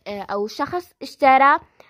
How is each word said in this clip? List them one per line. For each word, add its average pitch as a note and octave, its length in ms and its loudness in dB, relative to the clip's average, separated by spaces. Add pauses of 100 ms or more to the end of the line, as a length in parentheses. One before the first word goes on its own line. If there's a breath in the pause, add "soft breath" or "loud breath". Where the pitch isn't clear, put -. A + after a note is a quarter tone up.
آه، G3+ 160 -12
أو G3+ 240 -8
شخص D4 460 -10 (100)
اشترى C#4 560 2 (320 soft breath)